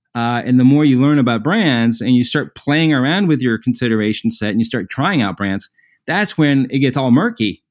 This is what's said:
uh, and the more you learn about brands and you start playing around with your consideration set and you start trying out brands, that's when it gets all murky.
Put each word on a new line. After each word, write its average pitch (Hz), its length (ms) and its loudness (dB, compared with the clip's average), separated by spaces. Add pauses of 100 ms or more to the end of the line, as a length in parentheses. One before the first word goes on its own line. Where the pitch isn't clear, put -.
(140)
uh, 117 320 -2
and 127 140 2
the 127 40 4
more 143 200 4
you 131 160 4
learn 143 200 2
about 117 240 0
brands 127 580 0
and 123 140 2
you 123 80 2
start - 320 -4
playing 156 380 0
around 160 340 0
with 143 140 0
your 117 160 0
consideration 113 720 -2
set 107 200 -4
and 104 100 -2
you 113 60 0
start 107 240 -6
trying 160 320 -2
out 95 160 -4
brands, 98 320 -6 (360)
that's 190 320 -2
when 139 320 2
it 139 100 -2
gets 135 180 0
all 131 140 0
murky. 135 600 0